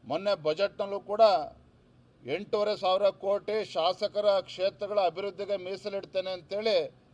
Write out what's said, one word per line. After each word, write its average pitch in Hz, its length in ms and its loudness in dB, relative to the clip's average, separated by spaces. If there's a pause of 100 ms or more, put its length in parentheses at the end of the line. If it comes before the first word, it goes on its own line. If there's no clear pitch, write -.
ಮೊನ್ನೆ 175 400 -2
ಬಜೆಟ್ನಲ್ಲೂ 196 560 -2
ಕೂಡ 208 220 0 (1040)
ಎಂಟೂವರೆ 208 520 0
ಸಾವಿರ 196 320 4
ಕೋಟಿ 202 560 -2
ಶಾಸಕರ 196 760 0
ಕ್ಷೇತ್ರಗಳ 196 580 -2
ಅಭಿವೃದ್ಧಿಗೆ 190 580 -2
ಮೀಸಲಿಡ್ತೇನೆ 190 720 -6
ಅಂತೇಳಿ 185 840 -2